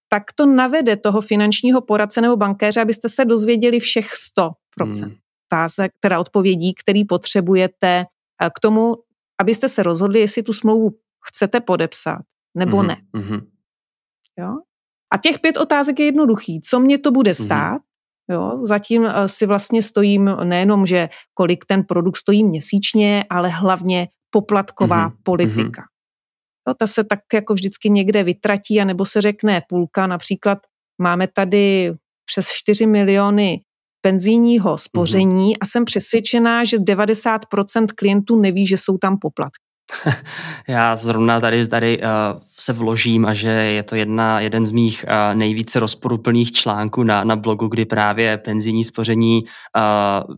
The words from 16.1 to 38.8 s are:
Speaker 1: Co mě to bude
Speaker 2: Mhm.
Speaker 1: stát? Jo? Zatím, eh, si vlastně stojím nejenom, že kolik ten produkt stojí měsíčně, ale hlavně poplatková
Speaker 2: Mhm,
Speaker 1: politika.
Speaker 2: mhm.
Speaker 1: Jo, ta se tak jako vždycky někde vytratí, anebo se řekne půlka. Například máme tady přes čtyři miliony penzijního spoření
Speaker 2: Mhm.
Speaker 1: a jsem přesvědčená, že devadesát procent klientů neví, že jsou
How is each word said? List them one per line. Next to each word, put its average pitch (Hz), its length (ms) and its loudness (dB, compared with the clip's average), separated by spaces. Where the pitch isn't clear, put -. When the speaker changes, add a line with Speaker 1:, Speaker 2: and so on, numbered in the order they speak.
Speaker 1:
Co 247 200 -2
mě 277 180 4
to 285 120 0
bude 240 280 4
Speaker 2:
Mhm. 113 60 -6
Speaker 1:
stát? 160 380 -2
Jo? 226 360 -4
Zatím, 208 400 0
eh, 196 220 0
si 202 180 -4
vlastně 208 360 0
stojím 202 480 2
nejenom, 190 420 2
že 170 220 0
kolik 175 300 0
ten 196 200 0
produkt 180 320 -2
stojí 208 280 2
měsíčně, 202 840 0
ale 180 180 0
hlavně 180 600 -2
poplatková 196 800 0
Speaker 2:
Mhm, - 140 -14
Speaker 1:
politika. 113 400 0
Speaker 2:
mhm. 117 300 -10
Speaker 1:
Jo, 262 100 -2
ta 220 80 0
se 208 180 -2
tak 208 140 -2
jako 214 200 0
vždycky 196 360 -4
někde 202 320 2
vytratí, 202 580 -2
anebo 190 260 -2
se 214 140 -2
řekne 208 480 0
půlka. 180 380 -2
Například 190 520 -4
máme 180 280 0
tady 196 640 0
přes - 220 -6
čtyři 208 380 0
miliony 202 760 2
penzijního 196 760 2
spoření 185 680 2
Speaker 2:
Mhm. 214 140 2
Speaker 1:
a 202 60 -6
jsem 240 180 -2
přesvědčená, 233 800 0
že 226 140 0
devadesát 214 680 -2
procent 202 460 -2
klientů 202 480 2
neví, 196 260 2
že 185 120 0
jsou 190 200 -2